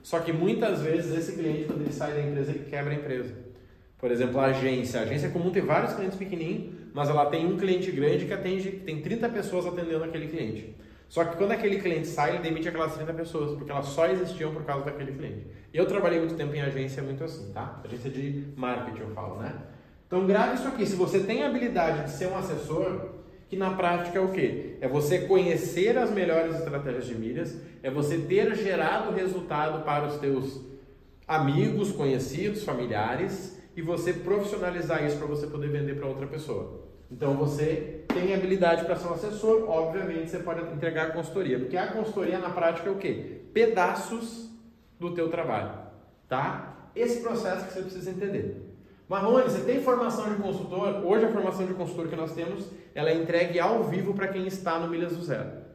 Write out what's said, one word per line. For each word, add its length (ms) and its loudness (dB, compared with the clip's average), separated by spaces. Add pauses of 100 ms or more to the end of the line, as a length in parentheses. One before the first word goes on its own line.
Só 180 0
que 120 0
muitas 500 2
vezes 360 0
esse 160 -2
cliente, 320 -2
quando 160 -2
ele 100 -2
sai 220 -2
da 80 0
empresa, 300 0
ele 180 -4
quebra 240 -2
a 20 0
empresa. 380 -4 (640)
Por 120 0
exemplo, 300 2
a 60 6
agência. 560 2
A 20 0
agência 240 0
é 40 -2
comum 180 2
ter 120 2
vários 320 2
clientes 240 -2
pequenininhos, 580 -4 (180)
mas 160 0
ela 160 6
tem 200 2
um 120 2
cliente 340 2
grande 340 4
que 80 -2
atende, 360 -2
que 160 -10
tem 160 -4
trinta 260 0
pessoas 380 -2
atendendo 400 -2
aquele 220 -6
cliente. 500 -6 (320)
Só 160 2
que 100 -4
quando 160 2
aquele 280 2
cliente 280 0
sai, 280 2
ele 40 -2
demite 300 -2
aquelas 260 0
trinta 180 -6
pessoas, 440 -2
porque 140 -8
elas 160 -2
só 200 4
existiam 460 0
por 100 -6
causa 220 -2
daquele 260 -6
cliente. 360 -8 (260)
Eu 140 4
trabalhei 320 2
muito 160 0
tempo 200 -4
em 60 -2
agência, 420 -2
muito 200 -6
assim, 280 -8
tá? 320 -10
Agência 260 -8
de 360 -4 (100)
marketing, 460 -4
eu 80 -8
falo, 320 -8
né? 120 -6 (540)
Então 180 2
grave 300 6
isso 120 -2
aqui. 180 0
Se 100 0
você 240 4
tem 240 2
a 40 2
habilidade 560 2
de 80 -6
ser 160 -4
um 100 -2
assessor, 720 -2 (400)
que 80 -4
na 140 2
prática 460 2
é 40 4
o 100 4
quê? 500 0
É 60 0
você 320 4
conhecer 800 4
as 140 4
melhores 440 4
estratégias 500 -2
de 100 -6
milhas, 440 -4 (220)
é 80 -2
você 300 0
ter 360 4
gerado 580 0
resultado 680 -2
para 240 0
os 100 -4
teus 440 0 (680)
amigos, 640 2
conhecidos, 720 0
familiares, 960 -2 (160)
e 60 -6
você 320 0
profissionalizar 920 0
isso 120 0
pra 100 -4
você 200 -2
poder 220 -4
vender 260 -2
pra 120 -4
outra 180 -4
pessoa. 600 -8 (260)
Então 240 2
você 720 0
tem 260 2
habilidade 520 4
pra 100 2
ser 120 -6
um 60 0
assessor, 540 4
obviamente 640 0
você 100 -4
pode 220 -2 (100)
entregar 360 0
a 40 -2
consultoria, 480 0
porque 180 -2
a 100 0
consultoria 520 0
na 120 -2
prática 360 2
é 40 0
o 40 0
quê? 460 -4 (120)
Pedaços 960 2 (500)
do 120 -6
teu 180 0
trabalho, 420 -2 (580)
tá? 640 -4
Esse 260 2
processo 440 -2
que 80 -10
você 80 -6
precisa 300 -8
entender. 640 -4 (320)
"Marrone, 360 6
você 160 2
tem 220 2
formação 520 2
de 80 -2
consultor?" 640 -2
Hoje 200 6
a 60 2
formação 360 0
de 60 -2
consultor 340 -4
que 80 -4
nós 180 -4
temos, 320 -6 (300)
ela 140 2
é 40 6
entregue 460 2
ao 240 4
vivo 300 0
pra 160 0
quem 180 -2
está 320 -2
no 80 -2
Milhas 280 -2
do 80 -6
Zero 240 -2 (280)